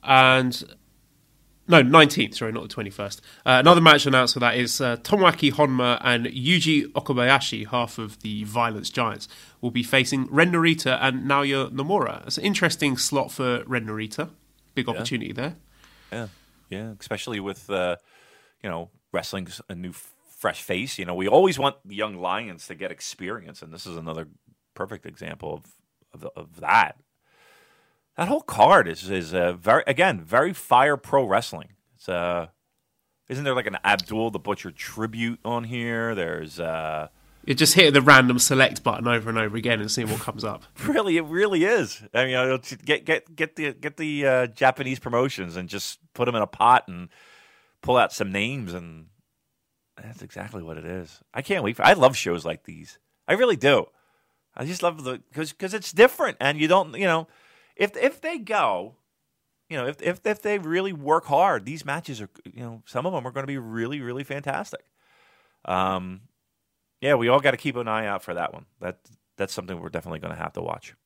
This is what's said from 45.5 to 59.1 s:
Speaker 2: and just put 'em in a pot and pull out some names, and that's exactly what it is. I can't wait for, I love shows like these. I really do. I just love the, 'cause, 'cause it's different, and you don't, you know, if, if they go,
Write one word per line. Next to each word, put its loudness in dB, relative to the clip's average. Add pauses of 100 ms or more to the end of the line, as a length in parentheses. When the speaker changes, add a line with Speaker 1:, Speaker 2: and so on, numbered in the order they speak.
Speaker 2:
and -8
just -10 (140)
put -2
'em -2
in 0
a 0
pot 4
and -14 (760)
pull 2
out 4
some -6
names, -6
and -16 (880)
that's -20
exactly -14
what -12
it -16
is. -12 (140)
I -6
can't -4
wait -2
for, 2
I 10
love 6
shows -2
like -8
these. -20 (300)
I 0
really 2
do. 4 (720)
I -10
just -10
love -2
the, -8 (140)
'cause, -8
'cause -10
it's -10
different, 4
and -2
you 0
don't, 2
you -4
know, 0 (480)
if, -2
if 0
they -6
go, -2 (760)